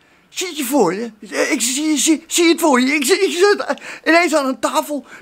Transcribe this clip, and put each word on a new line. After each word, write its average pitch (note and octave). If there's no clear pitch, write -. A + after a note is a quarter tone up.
Zit F4+
je D4
voor A3
je? A3+
Ik C#4+
zie, C#4+
zie, D4
zie -
je E4
het E4+
voor C#4
je? C4
Ik D4
zit, F#4+
ik F4
zit F4+
ineens D#4+
aan C#4+
een C4
tafel C#4+